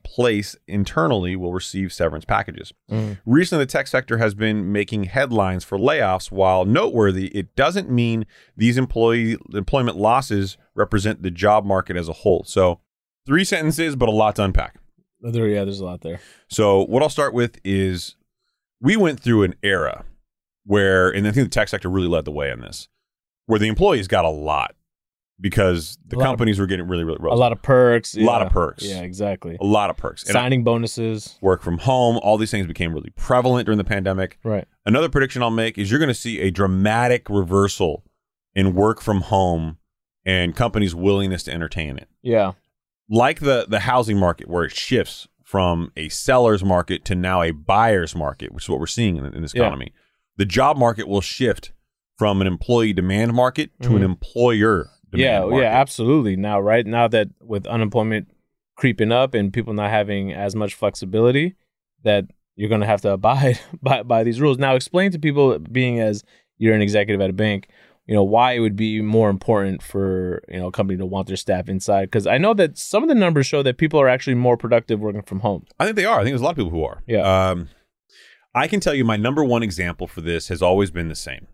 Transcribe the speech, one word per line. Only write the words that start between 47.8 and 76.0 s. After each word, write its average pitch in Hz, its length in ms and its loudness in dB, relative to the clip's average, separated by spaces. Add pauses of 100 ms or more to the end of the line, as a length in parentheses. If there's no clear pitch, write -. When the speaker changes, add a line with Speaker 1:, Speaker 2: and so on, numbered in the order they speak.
Speaker 1:
market, 73 380 -8
which - 120 -14
is - 40 -16
what 71 100 -2
we're 80 80 -6
seeing 104 300 0
in, 69 100 -6
in 71 160 -10
this 76 120 -10
Speaker 2:
Yeah. 123 100 0
Speaker 1:
economy. 69 280 -6 (440)
The 101 100 0
job 127 300 2
market 117 320 0
will 101 120 0
shift - 520 -4 (440)
from 101 240 2
an 95 60 2
employee 107 460 2
demand 98 420 0
market 127 360 0 (120)
to 123 60 -4
an 120 80 4
Speaker 2:
Mm-hmm. 95 80 2
Speaker 1:
employer 104 840 0 (200)
demand - 140 -2
Speaker 2:
Yeah, 113 160 2
Speaker 1:
market. 104 180 0
Speaker 2:
yeah, 127 100 4 (120)
absolutely. 123 560 0
Now, 101 240 -2
right 107 260 2
now 117 220 2
that 107 200 0 (140)
with 104 240 -8
unemployment 110 640 -2 (480)
creeping 113 360 0
up 131 220 2
and 101 180 0
people 110 220 -6
not 104 160 -2
having 101 420 -2
as 98 220 -6
much 107 200 -4
flexibility, 117 800 0 (500)
that 101 220 2 (300)
you're 104 140 -2
gonna 107 160 0
have 104 160 0
to 101 100 0
abide 120 480 2 (100)
<laughs> - 120 -18
by, 131 220 0
by 117 200 2
these 117 160 -2
rules. 143 180 4
Now, 135 160 2
explain 180 360 0
to 175 80 -4
people, 143 400 2
being 120 420 -2
as 107 240 -2 (320)
you're 110 180 4
an 107 60 4
executive 104 400 2
at 95 80 2
a 92 60 -4
bank, 104 340 -2 (380)
you 110 80 -2
know, 101 100 4
why 117 280 4
it 123 80 -2
would 110 140 2
be 107 260 -2
more 107 300 2
important 98 520 0
for, 92 680 -4
you 92 100 -10
know, 90 100 -6
a 92 40 -12
company 98 260 -2
to 95 80 -6
want 95 220 -6
their 95 80 -6
staff 92 320 -2
inside. 98 420 0
'Cause 101 160 0
I 110 100 2
know 190 180 2
that 170 220 0
some - 280 -2
of 320 40 0
the 311 60 4
numbers 170 320 4
show 143 160 0
that 127 160 0
people 156 220 2
are 135 80 6
actually 131 260 2
more 123 220 2
productive 117 420 0
working 104 240 -4
from 98 180 -8
home. 101 240 -2 (140)
Speaker 1:
I 156 60 0
think 214 120 -2
they 190 80 0